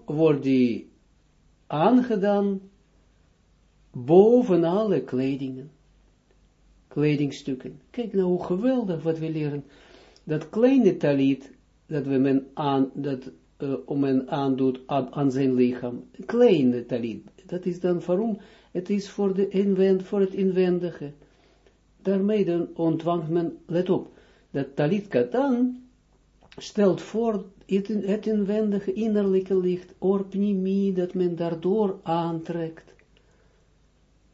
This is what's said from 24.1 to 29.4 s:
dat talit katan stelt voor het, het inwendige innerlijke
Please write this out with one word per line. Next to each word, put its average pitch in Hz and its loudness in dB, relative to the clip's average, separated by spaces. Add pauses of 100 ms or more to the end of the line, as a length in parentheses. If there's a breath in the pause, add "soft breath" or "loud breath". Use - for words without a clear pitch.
dat 135 -6
talit 180 0
katan 247 0 (720)
stelt 196 0
voor 214 -4 (200)
het, 196 -2
het 208 -4
inwendige 208 0
innerlijke 196 0